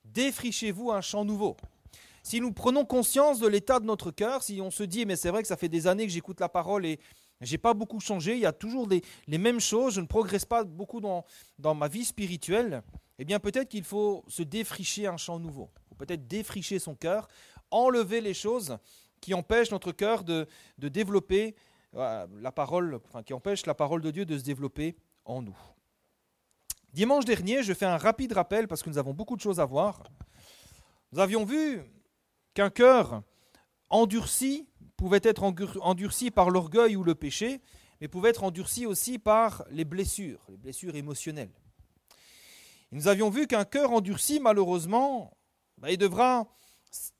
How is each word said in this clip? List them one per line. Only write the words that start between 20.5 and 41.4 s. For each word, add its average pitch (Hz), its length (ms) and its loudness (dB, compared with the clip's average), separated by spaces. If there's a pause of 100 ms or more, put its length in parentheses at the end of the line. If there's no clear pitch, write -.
de 143 120 -6
développer, 196 680 0 (400)
euh, 110 320 -4 (160)
la 127 100 -8
parole, 156 540 -2
enfin, 117 160 -16
qui - 100 -12
empêchent 190 320 -4
la 151 80 -2
parole 156 300 -2
de 156 80 -4
Dieu 180 160 -4
de 156 100 -4
se 135 60 -6
développer 143 540 -6 (280)
en 127 160 -8
nous. 101 160 -12 (1400)
Dimanche 240 320 2
dernier, 220 380 0
je 196 100 0
fais 190 140 -2
un 175 100 2
rapide 226 360 0
rappel 202 360 0
parce 160 140 -6
que 165 80 -8
nous 143 80 -4
avons 139 160 -2
beaucoup 214 200 -8
de 196 60 -6
choses 190 200 0
à 151 40 4
voir. 151 380 0 (1080)
Nous 156 100 0
avions 202 260 2
vu 277 360 -2 (720)
qu'un 202 160 2
cœur 220 540 6 (680)
endurci 233 800 2 (300)
pouvait 190 240 4
être 220 200 4
engur-, 190 380 -2
endurci 190 500 -2
par 180 200 4
l'orgueil 185 440 4
ou 190 80 -2
le 165 120 4
péché, 226 480 -6 (400)
mais 151 60 -8
pouvait 185 200 2
être 226 160 2
endurci 190 400 -4
aussi 233 340 -4
par 214 520 2
les 156 160 -4
blessures, 180 640 -6
les 95 80 -20
blessures 143 380 -12
émotionnelles. 147 580 -10 (1400)